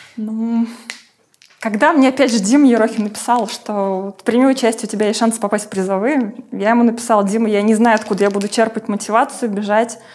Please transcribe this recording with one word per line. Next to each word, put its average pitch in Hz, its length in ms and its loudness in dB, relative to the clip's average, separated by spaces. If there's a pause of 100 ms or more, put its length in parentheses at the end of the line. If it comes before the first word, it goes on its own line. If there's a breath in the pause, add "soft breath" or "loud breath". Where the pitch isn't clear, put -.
(180)
Ну, 226 500 -2 (880 loud breath)
когда 226 360 0
мне 269 160 4
опять 262 200 2
же 226 80 2
Дима 262 300 4
Ерохин 226 360 2
написал, 214 440 -2
что 196 540 -4
вот 196 200 -12
«Прими 247 240 2
участие, 233 420 0
у - 20 -14
тебя 208 180 -2
есть 208 100 -2
шанс 226 200 0
попасть 208 260 -2
в - 40 -18
призовые», 202 680 -2 (180)
я 196 180 0
ему 240 140 4
написала: 226 400 2
«Дима, 214 240 0
я 202 140 0
не 220 120 4
знаю, 220 220 4
откуда 202 280 -2
я 202 60 2
буду 202 160 -4
черпать 220 420 -2
мотивацию 220 600 -2
бежать 208 480 -2 (160 loud breath)